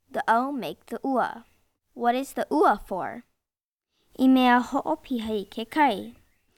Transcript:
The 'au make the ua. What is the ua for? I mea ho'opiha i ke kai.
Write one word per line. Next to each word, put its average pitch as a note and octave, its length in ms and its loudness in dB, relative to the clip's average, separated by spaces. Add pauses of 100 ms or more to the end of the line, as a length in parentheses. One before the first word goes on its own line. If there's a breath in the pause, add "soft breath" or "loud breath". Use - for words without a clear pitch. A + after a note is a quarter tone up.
The - 200 -6
'au B3+ 240 2
make G3 320 -8
the A3+ 180 -10
ua. A#3+ 400 -2 (500)
What A#3+ 220 0
is C4+ 180 -6
the - 160 -6
ua C#4+ 280 4
for? F3+ 480 -10 (920)
I C4 100 4
mea B3+ 340 6
ho'opiha B3 800 -4
i - 20 -10
ke A3+ 260 -12
kai. A#3 460 0 (420)